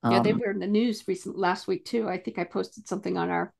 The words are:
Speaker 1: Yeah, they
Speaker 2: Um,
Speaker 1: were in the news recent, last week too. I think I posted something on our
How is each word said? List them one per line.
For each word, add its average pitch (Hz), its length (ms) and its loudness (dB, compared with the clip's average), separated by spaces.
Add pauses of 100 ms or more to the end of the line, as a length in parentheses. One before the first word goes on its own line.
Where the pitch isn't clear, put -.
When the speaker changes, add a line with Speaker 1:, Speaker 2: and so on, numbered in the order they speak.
Speaker 1:
Yeah, 233 180 6
they 214 100 6
Speaker 2:
Um, 214 80 4
Speaker 1:
were 208 100 -2
in 202 80 -2
the 185 80 -4
news 214 420 2
recent, 185 300 -4
last 214 300 0
week 190 180 -2
too. 220 240 0
I 185 80 -2
think 185 220 -8
I 175 40 0
posted 190 440 -6
something 180 320 -4
on 175 100 0
our 175 300 -2